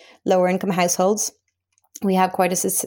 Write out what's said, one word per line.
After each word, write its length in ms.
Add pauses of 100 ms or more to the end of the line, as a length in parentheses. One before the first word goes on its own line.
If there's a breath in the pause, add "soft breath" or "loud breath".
(240 soft breath)
lower 240
income 220
households. 600 (720)
We 140
have 160
quite 180
a 20
s-, 340